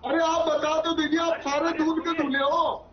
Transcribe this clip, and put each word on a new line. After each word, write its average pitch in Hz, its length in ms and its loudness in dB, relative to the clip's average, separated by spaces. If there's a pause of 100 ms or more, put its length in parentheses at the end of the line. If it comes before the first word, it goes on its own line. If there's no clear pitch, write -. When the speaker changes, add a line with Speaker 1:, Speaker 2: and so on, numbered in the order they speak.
Speaker 1:
अरे 330 180 2
आप 320 240 2
बता 302 340 0
तो 330 120 -2
दीजिए, 311 260 0
आप 330 140 0
Speaker 2:
अरे, - 80 -4
Speaker 1:
सारे 294 260 0
Speaker 2:
अरे 320 160 0
Speaker 1:
दूध 320 160 0
के 330 100 -4
Speaker 2:
सुनिए। 320 140 -2
Speaker 1:
धुले 277 200 0
हो। 311 500 0